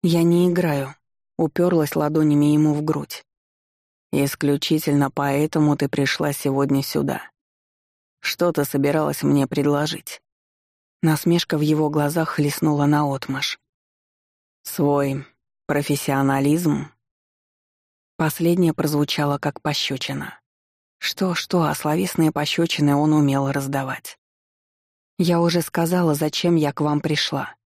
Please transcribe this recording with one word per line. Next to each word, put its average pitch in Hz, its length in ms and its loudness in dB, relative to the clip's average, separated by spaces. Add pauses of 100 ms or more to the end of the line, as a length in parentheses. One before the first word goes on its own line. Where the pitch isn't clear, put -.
«Я 170 220 2
не 175 260 4
играю», 151 460 -2 (420)
упёрлась 165 580 0
ладонями 151 500 2
ему 151 280 4
в 151 100 -2
грудь. 147 400 -6 (880)
«Исключительно 143 1000 0
поэтому 147 640 0
ты 139 140 -2
пришла 143 420 -2
сегодня 139 520 0
сюда. 143 380 -4 (1000)
Что - 300 0
ты 151 120 0
собиралась 143 600 0
мне 143 240 2
предложить?» 147 720 -2 (800)
Насмешка 165 560 0
в 147 40 0
его 151 280 2
глазах 151 400 0
хлестнула 147 560 0
наотмашь. 139 760 -2 (1040)
«Свой 143 640 -2 (420)
профессионализм?» 143 1200 0 (1300)
Последнее 170 560 2
прозвучало 147 640 -2
как - 240 -6
пощёчина. - 800 -6 (600)
Что, 185 360 -2
что, - 280 0
а 151 120 0
словесные 160 560 0
пощёчины 147 640 0
он 151 180 2
умел 139 380 2
раздавать. 135 680 -6 (1000)
«Я 170 240 2
уже 170 200 2
сказала, 170 540 0
зачем 160 400 0
я 151 160 2
к - 80 -12
вам 147 220 0
пришла. 147 540 -4 (100)